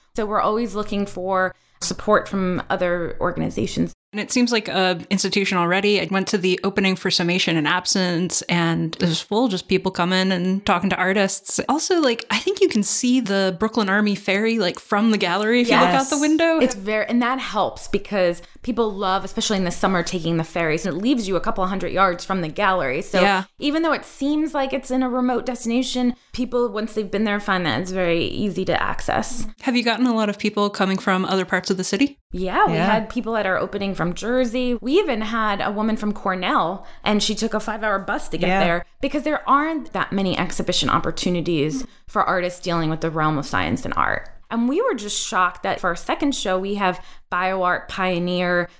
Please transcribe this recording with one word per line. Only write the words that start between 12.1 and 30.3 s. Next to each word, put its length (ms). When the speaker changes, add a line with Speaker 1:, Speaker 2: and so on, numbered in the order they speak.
Speaker 2:
I 80
think 220
you 80
can 160
see 380
the 360
Brooklyn 300
Army 280
Ferry, 440
like, 200
from 320
the 60
gallery 440
if 80
you 80
look 100
out 220
the 80
Speaker 1:
Yes. 40
Speaker 2:
window. 380
Speaker 1:
It's 160
very, 320
and 140
that 180
helps 480
because 540
people 280
love, 320
especially 320
in 80
the 80
summer, 320
taking 320
the 80
ferries. 420
And 120
it 40
leaves 280
you 80
a 40
couple 240
hundred 280
yards 320
from 160
the 80
gallery. 520
So 200
Speaker 2:
Yeah. 220
Speaker 1:
even 220
though 120
it 100
seems 500
like 200
it's 180
in 120
a 60
remote 360
destination, 720
people, 340
once 280
they've 140
been 140
there, 160
find 260
that 140
it's 120
very 340
easy 400
to 180
access. 640
Speaker 2:
Have 160
you 60
gotten 220
a 80
lot 140
of 100